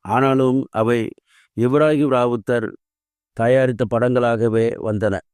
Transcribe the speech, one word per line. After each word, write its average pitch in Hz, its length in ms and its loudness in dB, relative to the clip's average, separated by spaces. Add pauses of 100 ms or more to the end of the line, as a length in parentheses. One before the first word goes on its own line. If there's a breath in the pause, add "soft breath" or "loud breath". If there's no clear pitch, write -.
ஆனாலும் 131 680 0
அவை 113 400 -2 (460 soft breath)
இப்ராஹிம் 143 540 2
ராவுத்தர் 120 640 -2 (600)
தயாரித்த 127 580 2
படங்களாகவே 117 920 0
வந்தன. 104 360 -2 (160)